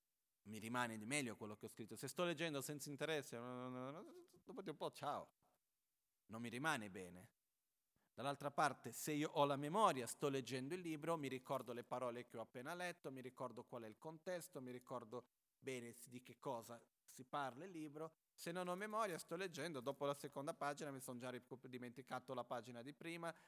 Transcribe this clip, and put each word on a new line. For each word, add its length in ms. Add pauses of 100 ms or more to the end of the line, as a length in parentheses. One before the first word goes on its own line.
(480)
Mi 100
rimane 400
di 80
meglio 300
quello 200
che 100
ho 40
scritto. 260
Se 120
sto 160
leggendo 380
senza 280
interesse, 480
no, 160
no, 160
no, 220
no, 220 (300)
dopo 180
di 80
un 60
po', 160
ciao. 380 (1000)
Non 140
mi 80
rimane 400
bene. 460 (800)
Dall'altra 360
parte, 420
se 200
io 180
ho 160
la 120
memoria, 500
sto 200
leggendo 460
il 80
libro, 360
mi 100
ricordo 440
le 120
parole 420
che 120
ho 40
appena 320
letto, 380
mi 100
ricordo 420
qual 200
è 40
il 100
contesto, 640
mi 120
ricordo 560 (320)
bene 340 (120)
di 180
che 160
cosa 420 (220)
si 220
parla 400
il 60
libro. 420 (200)
Se 180
non 180
ho 60
memoria, 440
sto 160
leggendo, 460
dopo 240
la 100
seconda 380
pagina 380
mi 80
son 200
già 100
rip-, 380
dimenticato 640
la 100
pagina 380
di 120
prima, 400 (140)